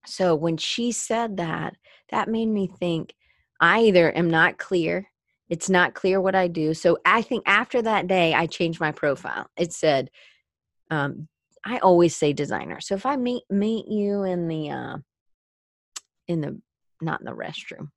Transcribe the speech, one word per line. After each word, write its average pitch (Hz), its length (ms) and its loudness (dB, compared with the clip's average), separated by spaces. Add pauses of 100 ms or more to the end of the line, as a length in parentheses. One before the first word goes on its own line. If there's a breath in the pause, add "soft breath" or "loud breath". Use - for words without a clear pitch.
So 180 300 2
when 165 220 0
she 233 340 -4
said 226 460 -4
that, 165 400 -6 (320 soft breath)
that - 180 -2
made 226 220 -2
me 202 180 0
think, 170 480 -4 (460)
I 190 220 6
either 180 280 8
am 170 180 2
not 165 280 4
clear, 175 520 -2 (400)
it's 170 200 -6
not 180 260 2
clear 190 260 2
what 190 140 0
I 185 120 4
do. 160 260 -2
So 170 320 2
I 208 160 4
think 214 260 -6
after 233 340 2
that 208 260 0
day, 175 260 2
I 165 120 2
changed 165 340 -4
my 156 120 0
profile. - 560 -4 (100)
It 170 160 -2
said, 135 380 0 (800 soft breath)
um, 147 360 -4 (380)
"I 202 140 -6
always 175 360 6
say 147 180 0
designer." 131 460 -6
So - 160 -6
if 196 100 -8
I 269 120 0
meet, 247 320 -4
meet 208 380 -2
you 202 360 -2
in 180 240 -2
the, 156 220 -6
uh, 131 280 -10 (1300)
in 170 140 -2
the, - 200 -8 (400)
not 160 180 -4
in - 60 -16
the - 80 -10
restroom. - 640 -14